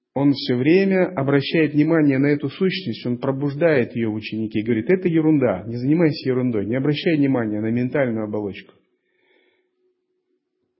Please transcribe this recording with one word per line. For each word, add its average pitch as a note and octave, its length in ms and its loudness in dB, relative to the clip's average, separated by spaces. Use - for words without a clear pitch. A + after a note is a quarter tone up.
он C#3+ 160 4
всё C3 240 -2
время F#3 500 4
обращает C#3+ 640 0
внимание D3+ 460 4
на C#3 80 2
эту D3 220 0
сущность, F3 560 -4
он B2 140 -2
пробуждает C#3 800 0
её A2+ 160 -2
в - 20 -4
ученике A2 460 -4
и - 20 -6
говорит: A2+ 260 -2
«Это F#3 200 2
ерунда, D3 580 2
не A#2 100 -8
занимайся D3 520 0
ерундой, B2 380 -2
не A2+ 100 -2
обращай D3 400 0
внимания B2 440 0
на A2 100 -2
ментальную B2 560 -2
оболочку». G#2 460 -8